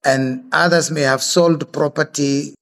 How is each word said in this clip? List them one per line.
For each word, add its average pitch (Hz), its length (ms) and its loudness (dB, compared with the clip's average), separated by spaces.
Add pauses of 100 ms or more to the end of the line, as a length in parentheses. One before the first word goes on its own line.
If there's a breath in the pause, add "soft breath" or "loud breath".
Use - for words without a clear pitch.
And 131 480 0
others 165 380 2
may 156 100 -2
have 135 220 0
sold 165 500 0
property 147 880 -2